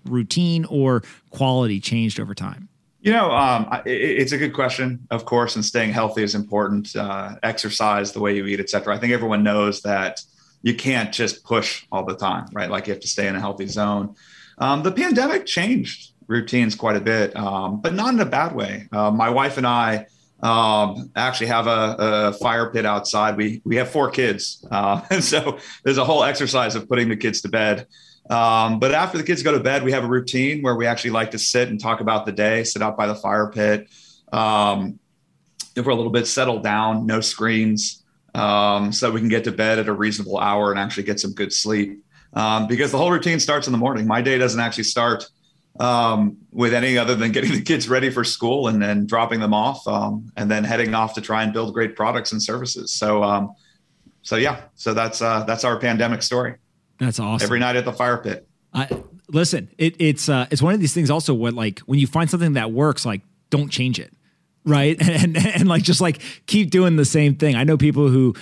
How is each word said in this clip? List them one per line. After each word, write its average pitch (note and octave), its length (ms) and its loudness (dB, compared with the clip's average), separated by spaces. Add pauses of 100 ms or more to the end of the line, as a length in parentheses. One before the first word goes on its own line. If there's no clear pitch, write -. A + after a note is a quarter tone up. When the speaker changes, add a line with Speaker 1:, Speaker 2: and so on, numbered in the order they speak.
Speaker 1:
routine E3 640 0
or C3 360 2 (280)
quality B2+ 500 0
changed A2+ 400 -2
over G2 140 -8
time? - 340 -12 (320)
Speaker 2:
You G#3 120 2
know, G#3 180 2
um, B2 400 2
I, B2 160 -4
it, B2+ 340 0
it's C3 120 0
a D3 40 -2
good D3 160 -2
question, B2+ 580 -4
of A#2 140 -4
course, A#2+ 320 0
and G#2+ 80 -4
staying A2 280 0
healthy A2 300 -2
is G#2 120 -2
important. G#2 600 -2
Uh, G2+ 480 -6
exercise, G#2 720 -2
the G#2 80 -8
way G2+ 160 0
you G2 80 -2
eat, G2 160 -2
et F#2+ 80 -6
cetera. G#2 260 -2
I G2+ 40 -6
think A#2+ 160 0
everyone A2 280 0
knows G#2 400 2
that F#2+ 380 -4 (400)
you A#2 140 0
can't A#2+ 360 -2
just - 320 -4
push - 480 -2
all G2 140 -4
the F#2 120 -6
time, F#2 360 -4
right? G2 180 -6
Like, G2 160 -6
you G#2 60 -4
have F#2+ 80 -8
to - 80 -10
stay G2 200 -2
in G2 60 -4
a F#2+ 60 -6
healthy G2+ 260 -8
zone. G2+ 480 -4 (440)
Um, C#3 240 0
the F#3 100 0
pandemic C#4+ 540 0
changed - 640 -4 (140)
routines A2+ 480 0
quite A2 220 0
a G2 40 -2
bit, A2 340 0
um, G2 460 -4
but E3+ 140 -2
not A3+ 180 0
in A3+ 80 2
a F3 60 2
bad D3 280 -2
way. G#2 380 -8
Uh, G#2+ 180 2
my A2+ 200 2
wife C3+ 260 0
and C3 100 0
I, A2+ 400 2 (340)
um, A2 760 2
actually A#2+ 320 -2
have A#2 180 2
a, A2+ 320 0
a G#2+ 360 2
fire A#2 360 0
pit A2 160 0
outside. G#2 500 0
We, G#2+ 280 -2
we A2+ 120 0
have B2 140 0
four C#3 200 0
kids. A2 600 -2
Uh, G2+ 360 0
<laughs> - 40 -4
and F#3+ 120 0
so - 360 -2 (260)
there's C3+ 140 2
a C3 60 2
whole A#2+ 200 4
exercise B2+ 500 0
of A2 140 -8
putting A#2+ 200 2
the A2 80 0
kids G#2+ 260 -2
to G#2+ 60 -6
bed. G#2+ 380 0 (440)
Um, A2+ 480 2
but C3+ 140 2
after E3+ 240 0
the D#3 80 -4
kids E3 180 -2
go D3+ 100 2
to C3+ 80 4
bed, C3+ 220 0
we B2+ 100 0
have C3+ 120 0
a C#3 40 -4
routine B2+ 540 0
where B2 140 2
we A#2 100 0
actually A#2 240 -2
like A2 200 0
to A2+ 80 -8
sit B2 300 0
and G#2+ 120 -6
talk A2+ 200 -2
about G#2+ 260 0
the G#2 60 -6
day, G#2+ 300 2
sit G#2+ 200 -4
out G#2+ 140 -2
by G#2+ 100 0
the G#2 80 0
fire G#2 360 -2
pit, G#2 380 0 (440)
um, G#2 640 0 (760)
for B2 160 0
a B2 40 4
little A#2 180 -2
bit, A#2 140 0
settle B2 340 0
down, A2 460 0
no A2 140 0
screens, A2 840 -2 (300)
um, G#2 580 2
so B2 140 -2
that A2+ 60 0
we A2+ 80 -2
can A2+ 100 2
get A2+ 140 0
to A2+ 80 -4
bed A2 260 2
at G#2+ 100 0
a G#2 40 0
reasonable G2+ 460 -2
hour G#2 320 2
and G2 80 -2
actually G2+ 260 -4
get G#2 140 -4
some G2 140 -6
good G2+ 200 -6
sleep. G2+ 520 -2 (300)
Um, A2 320 0
because B2 260 0
the C3+ 60 0
whole F3 120 2
routine E3+ 300 0
starts D3 260 0
in C3 60 -2
the A#2+ 60 2
morning. A#2 280 0
My A2 140 2
day C3 160 2
doesn't A#2 240 2
actually A#2 240 -2
start, A#2 400 0 (560)
um, A#2 560 2 (160)
with A#2+ 220 2
any B2 240 2
other A#2+ 160 2
than A2+ 180 0
getting - 200 0
the A2+ 100 0
kids A#2 260 0
ready C3 220 2
for A#2+ 140 -2
school A#2+ 440 0
and G#2+ 140 2
then G#2 240 0
dropping A#2 340 0
them G#2+ 140 0
off, B2 320 -2
um, G#2 500 -4
and G#2+ 140 -2
then G#2+ 140 0
heading A2+ 280 0
off A2 220 0
to G#2+ 80 -8
try A2 220 -2
and G#2+ 100 -2
build A2 180 -4
great A2+ 240 -2
products A2+ 360 -2
and G#2+ 100 -2
services. B2 500 -6
So, G#2+ 300 0
um, G2+ 320 0 (640)
so - 160 -6
yeah, C3+ 260 -2 (120)
so - 180 -4
that's, A2+ 300 -2
uh, A2 220 0
that's A2+ 200 -2
our A#2 140 0
pandemic A#2 440 0
story. B2 340 -2 (420)
Speaker 1:
That's B2 220 -2
awesome. A2 240 -2
Speaker 2:
Every A#2+ 160 0
night B2 160 2
at B2 80 0
the B2 80 -4
fire B2 260 0
pit. - 300 -8 (260)
Speaker 1:
I, C3+ 140 -2 (400)
listen, D3+ 500 0
it, E3 220 2
it's, D#3 280 2
uh, B2+ 220 2
it's C#3+ 100 2
one E3+ 140 4
of G#3+ 60 2
these D3+ 120 2
things D#3 180 2
also D3+ 220 0
where, A#2 200 0
like, A2 280 -4
when C#3 200 2
you C3+ 80 4
find E3 200 2
something E3+ 260 2
that A2+ 180 -2
works, C#3 340 2
like, G2 140 -4 (300)
don't C#3+ 180 0
change B2+ 320 -2
it. - 120 -16 (520)
Right. D3 360 4
<laughs> E3+ 80 4
And, E3 280 2
and, - 100 4
and, F#3 220 4
like, E3 160 4
just, F3 160 4
like, F3 200 0 (260)
keep G3+ 240 2
doing F3+ 260 6
the D3 80 6
same C#3+ 320 4
thing. D3 180 2
I A#2 80 2
know D3+ 140 4
people C#3+ 320 4
who, B2+ 340 4